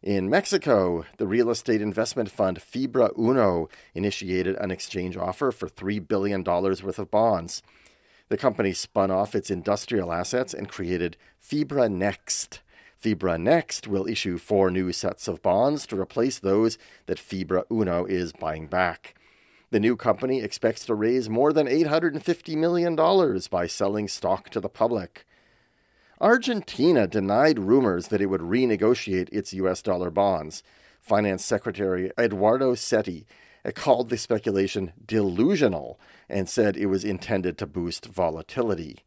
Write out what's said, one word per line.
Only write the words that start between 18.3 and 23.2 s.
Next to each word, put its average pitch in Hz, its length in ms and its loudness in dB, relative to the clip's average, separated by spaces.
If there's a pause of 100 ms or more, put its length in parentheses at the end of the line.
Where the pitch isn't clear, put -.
buying 78 340 -6
back. 90 480 -2 (540)
The 113 100 2
new 113 160 2
company 131 460 0
expects - 440 -2
to 113 100 -2
raise 113 340 0
more 131 240 2
than 147 140 2
eight 151 200 2
hundred 160 260 0
and 151 100 -8
fifty 165 320 -4
million 170 400 2
dollars 156 520 4